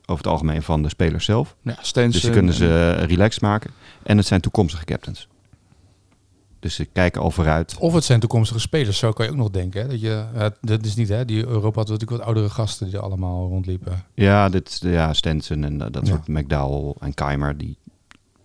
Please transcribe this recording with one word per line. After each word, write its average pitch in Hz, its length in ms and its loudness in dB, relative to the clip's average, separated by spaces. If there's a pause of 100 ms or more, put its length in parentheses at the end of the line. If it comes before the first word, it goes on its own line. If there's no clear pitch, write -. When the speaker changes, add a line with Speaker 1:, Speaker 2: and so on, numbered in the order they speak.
Speaker 1:
over 87 180 -4
het 90 80 0
algemeen 78 300 0
van 78 200 0
de 73 60 0
spelers - 360 -2
zelf. 110 380 -2
Speaker 2:
Ja, 120 180 -6
Stenson 120 320 0
Speaker 1:
Dus 117 80 2
die 117 100 0
kunnen 98 200 6
Speaker 2:
en 82 60 2
Speaker 1:
ze, 85 420 4
eh, 85 80 0
relaxed 90 360 2
maken. 104 280 0 (320)
En 107 140 4
het 104 100 6
zijn 95 140 4
toekomstige 82 440 0
captains. - 440 -8 (1300)
Dus - 140 -6
ze 85 100 -4
kijken - 380 0
al 82 80 0
vooruit. 80 480 0
Speaker 3:
Of 165 160 2
het 165 100 2
zijn 117 160 4
toekomstige 113 400 0
spelers, 110 380 -2
zo 110 140 0
kan 113 120 -2
je 113 60 -4
ook 151 60 -6
nog 110 140 0
denken. 92 320 -4
Hè? 127 60 -6
Dat 123 120 -6
je, 107 240 -4 (100)
eh, 107 120 -2 (140)
dat 110 240 0
is 107 100 -2
niet, 110 140 0
hè? 110 160 0
Die 110 220 -2
Europa 110 320 0
had 107 100 -2
natuurlijk 110 220 -4
wat 120 160 -4
oudere 107 240 2
gasten 107 360 -4
die 95 100 -6
er 101 60 -6
allemaal 90 460 -4
rondliepen. 92 560 -4 (100)
Speaker 1:
Ja, 101 340 6
dit, 90 340 -2
ja, 82 300 2
Stenson 76 520 -2
en, 73 180 -4
eh, 58 80 -6
dat - 160 -2
Speaker 3:
Ja. 98 60 4
Speaker 1:
soort 78 160 -2
McDowell 71 720 -2
en 71 140 -6
Keimer, 71 440 -2
die - 180 -10 (680)